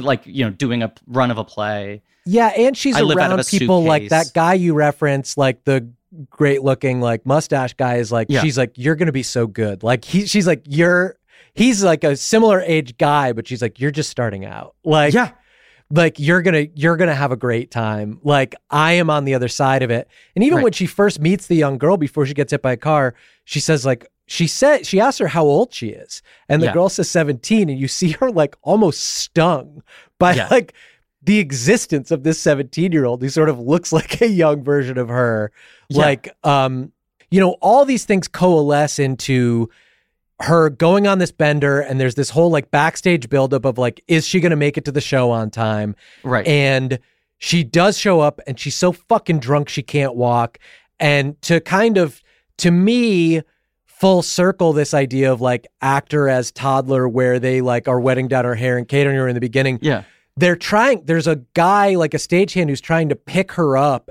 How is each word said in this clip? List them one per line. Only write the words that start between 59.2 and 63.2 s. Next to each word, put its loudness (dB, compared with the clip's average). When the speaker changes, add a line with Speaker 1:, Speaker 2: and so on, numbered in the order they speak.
Speaker 2:
in -2
the -4
beginning. -2
Speaker 1:
Yeah. -2
Speaker 2:
They're 2
trying, 0
there's 0
a 0
guy, 2
like, -2
a -6
stagehand 0
who's -4
trying -2
to -2
pick -4